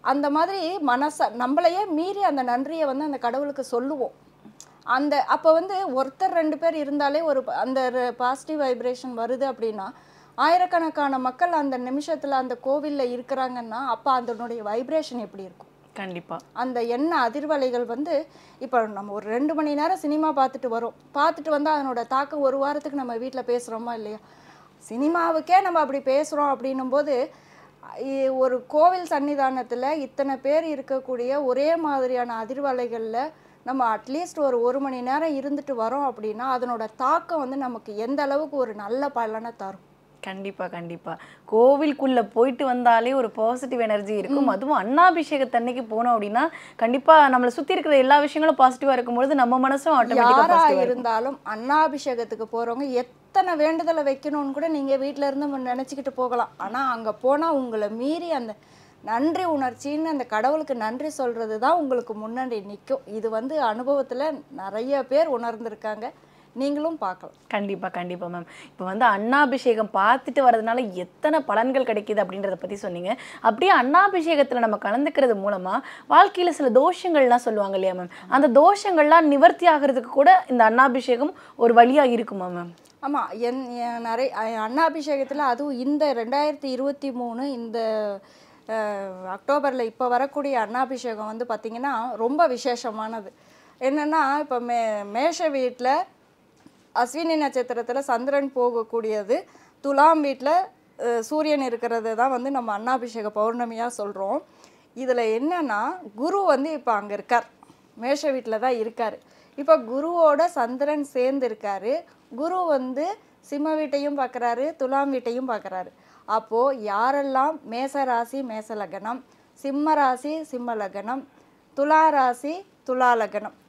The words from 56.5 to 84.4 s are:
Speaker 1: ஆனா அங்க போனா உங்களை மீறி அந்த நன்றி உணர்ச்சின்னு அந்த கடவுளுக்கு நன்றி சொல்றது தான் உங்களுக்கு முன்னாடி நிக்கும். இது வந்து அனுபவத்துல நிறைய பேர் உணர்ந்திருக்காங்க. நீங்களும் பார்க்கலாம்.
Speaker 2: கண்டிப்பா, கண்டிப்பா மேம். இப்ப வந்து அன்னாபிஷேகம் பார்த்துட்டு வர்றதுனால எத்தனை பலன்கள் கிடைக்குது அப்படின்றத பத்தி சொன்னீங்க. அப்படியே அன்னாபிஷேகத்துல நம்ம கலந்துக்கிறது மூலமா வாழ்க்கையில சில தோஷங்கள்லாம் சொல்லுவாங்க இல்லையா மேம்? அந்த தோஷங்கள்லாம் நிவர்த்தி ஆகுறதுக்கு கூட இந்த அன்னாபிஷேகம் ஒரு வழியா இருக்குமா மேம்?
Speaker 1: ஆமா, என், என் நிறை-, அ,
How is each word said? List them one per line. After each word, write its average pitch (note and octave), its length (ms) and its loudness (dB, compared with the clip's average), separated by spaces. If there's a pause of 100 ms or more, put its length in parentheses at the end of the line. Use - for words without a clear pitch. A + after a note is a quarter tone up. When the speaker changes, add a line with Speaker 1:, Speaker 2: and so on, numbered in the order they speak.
Speaker 1:
ஆனா B3 340 -2
அங்க A3+ 220 -4
போனா D4 380 2
உங்களை A#3 380 0
மீறி D4+ 420 -4
அந்த A#3 240 -4 (480)
நன்றி D4+ 420 0
உணர்ச்சின்னு C#4+ 580 -2
அந்த D4 220 -2
கடவுளுக்கு C4+ 500 0
நன்றி A#3+ 340 -4
சொல்றது A3+ 500 -4
தான் D4 180 4
உங்களுக்கு B3 360 -2
முன்னாடி A3+ 520 -6
நிக்கும். G#3 420 -8
இது G#3+ 220 -6
வந்து C4 340 -2
அனுபவத்துல C4 800 -2 (100)
நிறைய A#3+ 540 -4
பேர் D4 260 2
உணர்ந்திருக்காங்க. A3+ 800 -6 (460)
நீங்களும் D4 400 -2
பார்க்கலாம். - 380 -8 (120)
Speaker 2:
கண்டிப்பா, G3 420 -4
கண்டிப்பா F3+ 380 -8
மேம். F3 180 -8 (200)
இப்ப - 200 -12
வந்து G#3 200 0
அன்னாபிஷேகம் A#3 880 2
பார்த்துட்டு A#3+ 540 2
வர்றதுனால A3+ 460 2
எத்தனை D4+ 540 0
பலன்கள் B3+ 360 2
கிடைக்குது G#3+ 400 0
அப்படின்றத F#3+ 320 -4
பத்தி F#3+ 200 -8
சொன்னீங்க. F#3 420 -6 (240)
அப்படியே A3+ 300 4 (100)
அன்னாபிஷேகத்துல D#4+ 760 4
நம்ம A3 180 2
கலந்துக்கிறது B3+ 600 2 (100)
மூலமா G3 340 -2 (300)
வாழ்க்கையில F4+ 400 6
சில C#4+ 200 0
தோஷங்கள்லாம் C4+ 800 2
சொல்லுவாங்க G3 300 -2
இல்லையா F#3 240 -2
மேம்? F3+ 80 -10 (180)
அந்த C4+ 200 4 (140)
தோஷங்கள்லாம் E4+ 600 6
நிவர்த்தி D#4 460 6
ஆகுறதுக்கு C#4 520 2
கூட F4+ 280 8
இந்த A#3 220 6
அன்னாபிஷேகம் B3+ 640 2 (220)
ஒரு A#3 180 4
வழியா B3 300 10
இருக்குமா A3 440 0
மேம்? F3 260 -8 (280)
Speaker 1:
ஆமா, C4 360 -4
என், A#3+ 320 -4
என் A#3 360 -6
நிறை-, A3+ 280 -2
அ, A3 360 -4